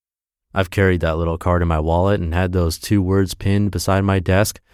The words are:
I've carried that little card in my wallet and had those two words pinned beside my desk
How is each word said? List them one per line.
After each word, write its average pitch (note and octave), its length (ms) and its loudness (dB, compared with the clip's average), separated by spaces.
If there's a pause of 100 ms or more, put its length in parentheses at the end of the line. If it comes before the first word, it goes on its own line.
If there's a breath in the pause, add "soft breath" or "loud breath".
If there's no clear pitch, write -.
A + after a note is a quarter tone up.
(540)
I've F#2+ 160 -2
carried F#2+ 320 2
that D#2+ 160 0
little E2 200 -2
card F2 240 0
in E2+ 80 0
my D#2+ 100 0
wallet F2 400 0
and E2 140 -4
had F2+ 180 0
those F2 260 0
two G#2 240 0
words F#2+ 320 0
pinned G2+ 380 -2
beside F#2+ 300 0
my G2 180 2
desk F#2+ 400 0 (140 soft breath)